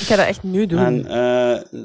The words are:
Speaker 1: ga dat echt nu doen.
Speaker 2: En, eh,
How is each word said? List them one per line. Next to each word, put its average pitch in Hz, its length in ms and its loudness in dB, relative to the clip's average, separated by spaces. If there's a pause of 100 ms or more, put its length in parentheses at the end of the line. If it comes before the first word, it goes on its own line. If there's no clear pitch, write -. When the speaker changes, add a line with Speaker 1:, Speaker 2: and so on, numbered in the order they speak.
Speaker 1:
ga 220 80 4
dat 196 100 4
echt - 180 -4
nu 190 220 -2
doen. 170 140 0
Speaker 2:
En, 123 280 0
eh, 123 540 0 (240)